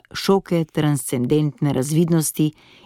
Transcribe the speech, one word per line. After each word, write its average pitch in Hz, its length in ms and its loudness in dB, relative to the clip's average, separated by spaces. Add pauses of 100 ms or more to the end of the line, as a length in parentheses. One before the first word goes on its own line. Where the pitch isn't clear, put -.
(140)
šoke 185 520 0
transcendentne 147 1080 0
razvidnosti 156 800 0 (340)